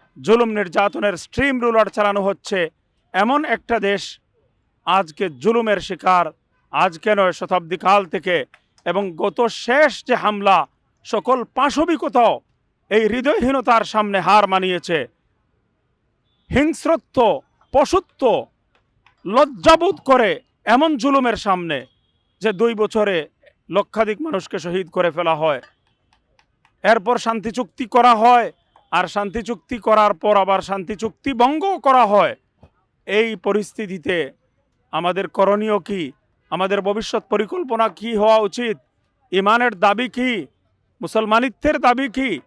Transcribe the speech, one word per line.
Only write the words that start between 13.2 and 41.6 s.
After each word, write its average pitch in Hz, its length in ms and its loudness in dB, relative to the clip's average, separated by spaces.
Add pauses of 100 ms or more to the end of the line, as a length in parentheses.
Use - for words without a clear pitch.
সামনে 202 360 -2
হার 202 260 4
মানিয়েছে। 185 520 -2 (1500)
হিংস্রত্ব, 302 680 -2 (560)
পশুত্ব, 302 480 0 (1000)
লজ্জাবোধ 302 800 2
করে 240 260 4 (360)
এমন 269 300 4
জুলুমের 247 420 0
সামনে 175 400 -2 (640)
যে 214 100 0
দুই 226 220 0
বছরে 208 420 -2 (540)
লক্ষাধিক 208 500 -2
মানুষকে 302 380 -6
শহীদ 175 320 -6
করে 175 200 -2
ফেলা 165 240 -2
হয়, 151 260 -2 (1200)
এরপর 220 340 2
শান্তি 226 340 -4
চুক্তি 247 340 -8
করা 240 280 4
হয়, 233 320 4 (460)
আর 175 160 2
শান্তি 208 340 -6
চুক্তি 226 360 -10
করার 214 360 4
পর 208 220 0
আবার 190 260 2
শান্তি 190 340 -8
চুক্তি - 360 -8
ভঙ্গ 269 320 0 (180)
করা 254 240 4
হয়। 190 280 2 (720)
এই 214 300 0
পরিস্থিতিতে 196 800 -4 (760)
আমাদের 175 360 -2
করণীয় 208 520 -2
কি? 190 220 -8 (500)
আমাদের 190 280 -2
ভবিষ্যৎ 202 480 -4
পরিকল্পনা 254 600 -2
কি 208 280 -10
হওয়া 220 220 4
উচিত? 220 380 -4 (560)
ইমানের 214 460 2
দাবি 202 300 0
কি? 247 220 -2 (720)
মুসলমানিত্বের 220 760 0